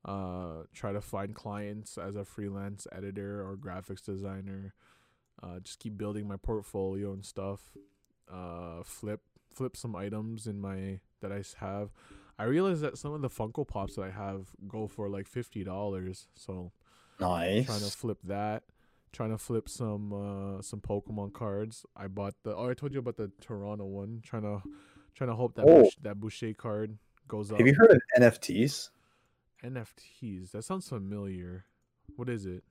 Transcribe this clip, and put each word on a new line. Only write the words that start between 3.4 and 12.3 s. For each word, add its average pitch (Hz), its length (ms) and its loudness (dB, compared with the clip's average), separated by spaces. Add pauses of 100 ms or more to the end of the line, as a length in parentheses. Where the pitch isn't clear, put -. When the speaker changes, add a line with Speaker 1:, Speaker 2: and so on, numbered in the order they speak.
Speaker 1:
or 98 120 -10
graphics 95 440 -10
designer, 98 720 -8 (720)
uh, 90 180 -12
just - 180 -18
keep 107 200 -10
building 104 280 -6
my 98 120 -8
portfolio 98 760 -4
and 98 140 -10
stuff, 98 500 -10 (560)
uh, 87 520 -10
flip, - 360 -10 (320)
flip 127 240 -8
some 113 180 -8
items 107 520 -6
in 101 120 -6
my, 95 420 -6 (200)
that 98 100 -8
I 101 100 -6
s-, - 180 -14
have. 104 320 -6 (480)